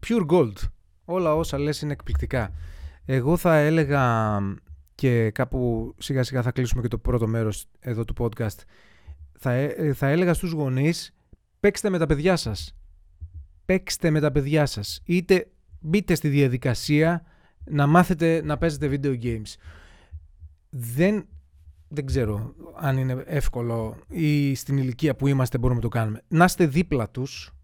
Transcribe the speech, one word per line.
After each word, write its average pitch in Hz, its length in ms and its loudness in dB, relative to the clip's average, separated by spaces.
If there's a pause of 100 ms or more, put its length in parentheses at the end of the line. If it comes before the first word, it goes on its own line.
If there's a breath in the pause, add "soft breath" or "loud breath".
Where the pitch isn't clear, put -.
Pure 220 200 2
gold. 143 260 4 (520)
Όλα 170 300 0
όσα 160 220 -2
λες 147 240 -2
είναι 147 100 -4
εκπληκτικά. 123 640 -4 (520 loud breath)
Εγώ 131 320 2
θα 165 180 4
έλεγα, 139 840 2 (580)
και 117 360 2
κάπου 123 680 -2
σιγά 131 260 -2
σιγά 127 180 -2
θα 123 100 0
κλείσουμε 123 300 -2
και 120 60 -2
το 120 100 -2
πρώτο 117 300 0
μέρος 110 380 -2 (140)
εδώ 113 260 -4
του 113 120 -8
podcast, 113 400 -4 (840 soft breath)
θα, 131 120 -2
ε, 143 420 0
θα 139 140 0
έλεγα 170 260 2
στους 170 180 -2
γονείς, 147 640 0 (440)
«Παίξτε 202 300 0
με 185 80 0
τα 160 80 2
παιδιά 151 300 2
σας. - 420 -6 (880)
Παίξτε 185 440 0
με 151 100 4
τα 147 120 2
παιδιά 143 340 2
σας. - 400 -6
Είτε 180 420 2 (320)
μπείτε 175 360 2
στη 156 120 -2
διαδικασία 143 960 2 (420 soft breath)
να 143 220 2
μάθετε 165 560 4
να 151 140 -4
παίζετε 147 440 -2
video 131 220 -2
games». 113 320 -6 (1120 loud breath)
Δεν, 143 580 0 (600)
δεν 143 180 -8
ξέρω 113 480 -2 (220)
αν 139 220 0
είναι 131 280 -2
εύκολο 117 720 -2 (100)
ή 147 480 0
στην 139 220 -4
ηλικία 131 380 0
που 139 120 0
είμαστε 131 300 2
μπορούμε 120 220 2
να 113 100 -2
το - 80 -4
κάνουμε. 110 300 -2
Να 165 160 6
είστε 180 220 4
δίπλα 135 440 0
τους - 420 -10 (120)